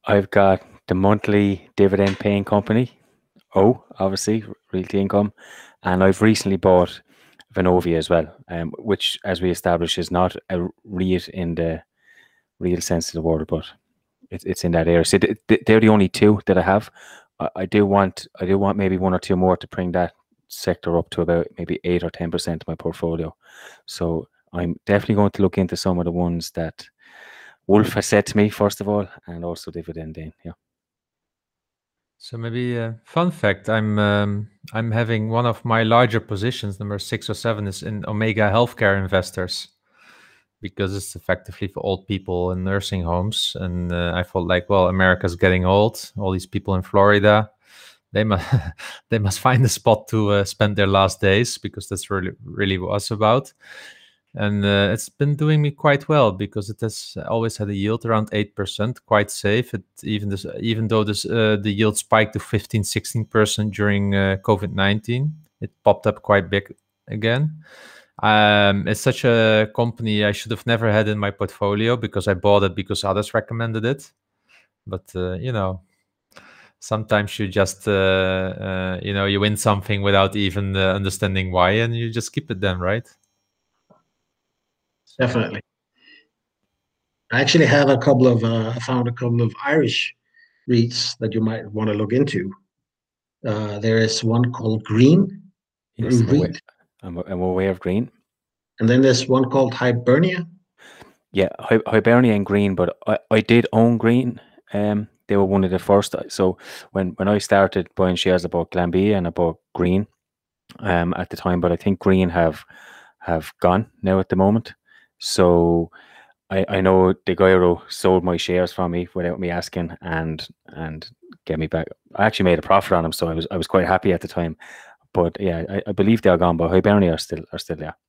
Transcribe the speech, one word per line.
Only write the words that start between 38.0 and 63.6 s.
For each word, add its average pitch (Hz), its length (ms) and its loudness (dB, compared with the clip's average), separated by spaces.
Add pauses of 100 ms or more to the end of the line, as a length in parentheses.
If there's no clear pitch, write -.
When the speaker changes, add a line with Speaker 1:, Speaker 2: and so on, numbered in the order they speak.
Speaker 2:
Omega 107 440 0
Healthcare 104 520 2
Investors, 92 640 -4 (960)
because 98 340 -6
it's - 180 -10
effectively 92 540 -6
for - 160 -10
old 95 220 -4
people 92 460 -4
in 92 120 -4
nursing 95 380 -4
homes. 90 580 -4
And, 87 320 -4
uh, 87 220 -2
I 90 80 -2
thought, 87 240 -4
like, 90 240 0
"Well, 92 180 4
America's 92 480 2
getting 92 300 2
old. 101 500 2
All 98 160 -4
these 92 140 -4
people 98 280 -6
in 92 80 -2
Florida, 104 680 4 (640)
they 107 120 0
mu-, 101 140 0
<laughs> - 720 -6
they 117 80 0
must 98 220 -2
find 127 240 4
a 113 40 4
spot - 400 0
to, 107 220 0
uh, 101 140 2
spend 104 320 -2
their 98 100 2
last 98 340 2
days," 104 380 2
because - 300 -14
that's 98 220 -10
really, 92 220 -4 (120)
really 95 340 -2
what 92 180 -4
it's - 140 -6
about. 110 420 0 (840)
And, 104 280 -2
uh, 101 260 2
it's - 160 -6
been 143 260 -2
doing 151 280 2
me 147 80 0
quite 143 380 0
well 143 220 4
because 101 380 -8
it 110 140 -14
has - 340 -8 (100)
always 113 300 -4
had 101 140 -6
a 101 40 -4
yield 104 300 -4
around 110 280 0
eight 104 220 -4
percent, 107 520 -6
quite 104 240 2
safe. 110 420 -2
It, 98 100 -8 (200)
even 104 260 -4
this, 98 160 -6 (160)
even 110 280 -2
though 107 160 2
this, 101 200 -4
uh, 107 340 2
the 101 140 -2
yield 107 240 2
spiked 110 380 2
to 104 60 -4
fifteen, 107 440 -4
sixteen - 400 -6
percent 107 500 0